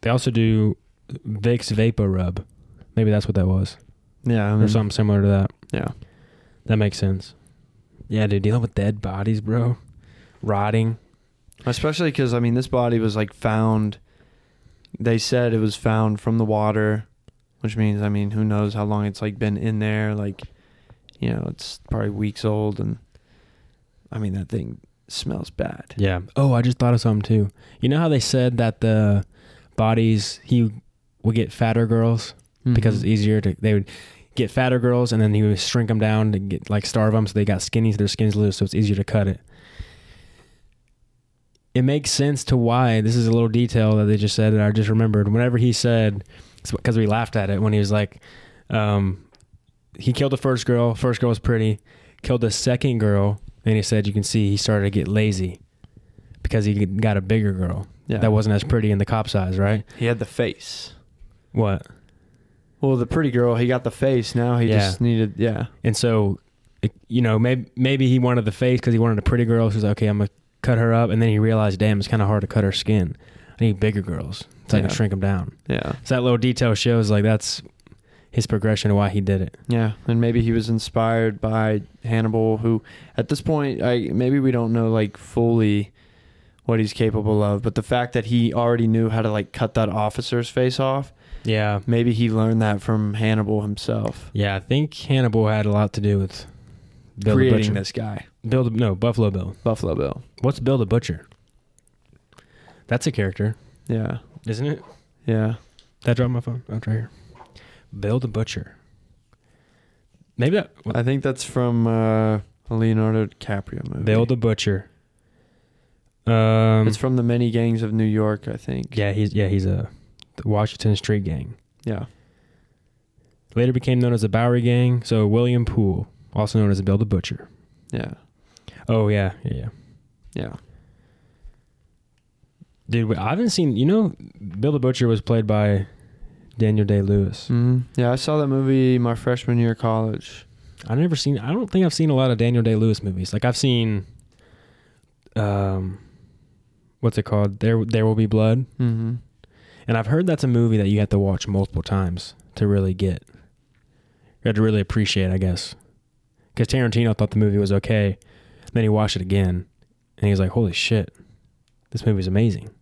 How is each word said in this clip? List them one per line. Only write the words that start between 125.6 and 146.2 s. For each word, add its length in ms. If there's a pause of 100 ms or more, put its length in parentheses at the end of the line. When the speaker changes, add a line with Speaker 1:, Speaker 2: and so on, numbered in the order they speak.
Speaker 1:
Poole, 400 (260)
also 280
known 100
as 100
Bill 160
the 80
Butcher. 440 (440)
Speaker 2:
Yeah. 200 (760)
Speaker 1:
Oh, 200
yeah, 240 (120)
yeah, 100
yeah. 140 (640)
Speaker 2:
Yeah. 180 (2500)
Speaker 1:
Dude, 260
I 140
haven't 200
seen, 260
you 100
know, 260 (480)
Bill 120
the 80
Butcher 280
was 120
played 260
by 400 (720)
Daniel 280
Day-Lewis. 580
Speaker 2:
Mm-hmm. 340 (180)
Yeah, 160
I 40
saw 220
that 100
movie 500
my 160
freshman 440
year 140
of 60
college. 680 (420)
Speaker 1:
I 80
never 200
seen, 220
I 140
don't 180
think 160
I've 80
seen 160
a 40
lot 160
of 80
Daniel 240
Day-Lewis 400
movies. 300
Like, 120
I've 120
seen, 480 (1300)
um, 640 (1000)